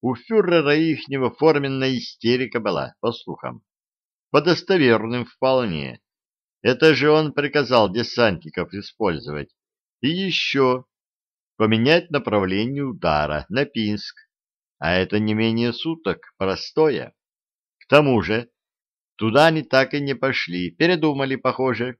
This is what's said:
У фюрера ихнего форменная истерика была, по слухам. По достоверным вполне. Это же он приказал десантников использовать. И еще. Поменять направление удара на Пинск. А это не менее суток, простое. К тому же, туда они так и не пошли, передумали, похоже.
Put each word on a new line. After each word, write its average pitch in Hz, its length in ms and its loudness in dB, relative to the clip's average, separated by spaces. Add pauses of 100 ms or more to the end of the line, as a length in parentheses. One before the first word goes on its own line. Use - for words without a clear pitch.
У 123 140 -2
фюрера 170 600 2
ихнего 135 560 0
форменная 135 640 0
истерика 120 640 -2
была, 87 420 -4
по 113 120 0
слухам. - 500 -12 (680)
По 147 100 4
достоверным 123 840 2
вполне. 107 760 -2 (640)
Это 135 320 4
же 143 160 2
он 151 220 2
приказал 131 580 2
десантников 95 840 -2
использовать. 76 760 -6 (520)
И 127 80 0
еще. 139 760 -2 (720)
Поменять 117 540 2
направление 110 760 -2
удара 76 640 -2
на 131 160 -2
Пинск. 107 500 -6 (640)
А 78 140 -2
это 92 260 0
не 107 160 -2
менее 113 380 0
суток, 160 640 -6
простое. 95 760 -2 (680)
К - 80 -20
тому 135 360 4
же, 117 260 -4 (680)
туда 117 300 2
они 160 160 0
так 131 300 0
и 147 80 -2
не 139 140 -4
пошли, 120 560 -4
передумали, 151 680 0
похоже. 123 640 -2